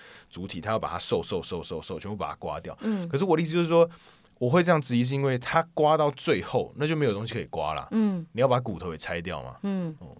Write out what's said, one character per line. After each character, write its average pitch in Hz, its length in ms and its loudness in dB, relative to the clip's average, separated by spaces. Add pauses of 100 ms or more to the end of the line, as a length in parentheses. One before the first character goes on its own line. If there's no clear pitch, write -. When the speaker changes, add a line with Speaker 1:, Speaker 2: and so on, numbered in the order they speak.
(300)
Speaker 1:
主 90 160 -10
体， 90 140 -10
他 85 100 -4
要 110 80 2
把 80 100 -4
它 85 100 -4
瘦， 87 240 0
瘦， 87 200 -4
瘦， 87 200 -6
瘦， 78 200 -8
瘦， 87 160 -8
全 98 100 -10
部 104 80 -8
把 87 120 -4
它 73 80 -10
刮 80 240 -8
掉。 - 220 -12
Speaker 2:
嗯。 202 260 -4
Speaker 1:
可 139 100 -2
是 175 60 0
我 170 120 2
的 170 60 0
意 165 40 -2
思 156 60 -4
就 175 100 2
是 170 40 0
说， 170 220 6 (500)
我 123 100 0
会 135 140 6
这 170 80 2
样 160 100 6
质 123 160 2
疑 120 60 6
是 127 120 0
因 139 80 0
为 135 140 2
他 139 240 0 (140)
刮 156 220 6
到 151 160 4
最 131 280 0
后， - 360 -2
那 143 100 0
就 160 80 0
没 151 100 2
有 113 80 4
东 104 140 -4
西 107 80 -6
可 110 60 -4
以 73 60 -6
刮 78 280 -4
啦。 - 160 -6
Speaker 2:
嗯。 208 400 2
Speaker 1:
你 110 100 -2
要 131 60 6
把 123 140 4
骨 113 180 -6
头 87 140 -6
也 78 60 -8
拆 87 220 -6
掉 82 220 -6
嘛。 64 200 -14
Speaker 2:
嗯。 185 380 -4
Speaker 1:
嗯， 175 80 -16 (100)